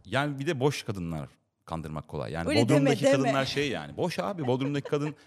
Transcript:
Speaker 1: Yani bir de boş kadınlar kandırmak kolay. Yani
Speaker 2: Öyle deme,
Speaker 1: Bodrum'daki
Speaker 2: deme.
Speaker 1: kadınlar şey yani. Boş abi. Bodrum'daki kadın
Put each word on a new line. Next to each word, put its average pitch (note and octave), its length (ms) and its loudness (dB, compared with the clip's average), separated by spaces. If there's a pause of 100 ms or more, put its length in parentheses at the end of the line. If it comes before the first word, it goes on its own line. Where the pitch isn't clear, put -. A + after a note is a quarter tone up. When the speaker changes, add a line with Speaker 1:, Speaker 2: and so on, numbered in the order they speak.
Speaker 1:
Yani C3+ 340 -2
bir C3+ 80 -6
de C#3 140 -2
boş C#3 220 0
kadınlar E2 460 -4 (360)
kandırmak D2+ 440 -8
kolay. C2 240 -6
Yani E2 160 -4
Speaker 2:
Öyle - 120 2
deme, A#2 100 4
Speaker 1:
Bodrum'daki C#3 340 4
Speaker 2:
deme. C3+ 120 6
Speaker 1:
kadınlar C3+ 280 2
şey C#3+ 240 -2
yani. D2+ 280 -6
Boş E3 220 -4
abi. F3 280 -4
Bodrum'daki C3+ 420 0
kadın D3 260 -2 (120)